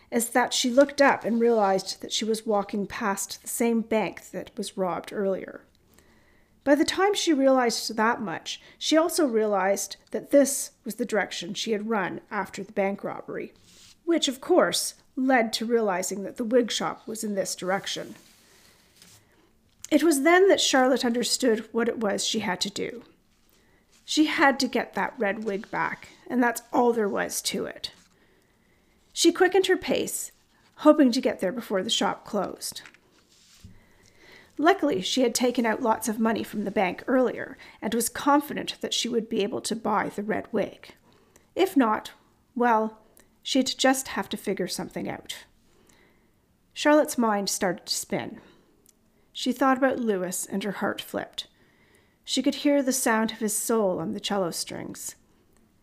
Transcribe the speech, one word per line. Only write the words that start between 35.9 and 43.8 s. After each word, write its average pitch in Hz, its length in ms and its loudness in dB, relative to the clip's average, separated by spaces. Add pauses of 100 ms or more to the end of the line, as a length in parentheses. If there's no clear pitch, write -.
of 220 100 -2
money 220 220 0
from 214 220 -8
the 196 60 -4
bank 190 360 -2
earlier - 500 0 (240)
and 220 140 -4
was 233 160 -2
confident - 720 0
that - 100 -4
she - 160 -2
would 226 220 -2
be 220 120 0
able 214 200 -4
to - 120 -4
buy 214 360 -2
the - 120 -8
red 196 300 -4
wig. - 380 -6 (640)
If 370 180 2
not, 226 360 2 (440)
well, 220 440 2 (440)
she'd 262 340 0
just 269 320 2